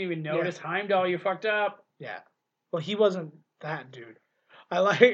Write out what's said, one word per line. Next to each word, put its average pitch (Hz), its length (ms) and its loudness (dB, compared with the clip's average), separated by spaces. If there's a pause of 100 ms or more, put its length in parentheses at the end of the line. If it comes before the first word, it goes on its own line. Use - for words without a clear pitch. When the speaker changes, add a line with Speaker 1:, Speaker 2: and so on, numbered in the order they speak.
Speaker 1:
even 170 200 -4
Speaker 2:
Yeah. 151 100 -4
Speaker 1:
notice. 175 220 -2
Heimdall, 185 520 0
you 180 100 0
fucked 190 260 -4
up. 208 400 0 (140)
Speaker 2:
Yeah. 107 220 -12 (520)
Well, 170 80 -2
he 175 140 -4
wasn't 185 400 2 (260)
that 147 300 -10
dude. 117 260 -18 (540)
I 175 80 0
like, 196 240 4 (120)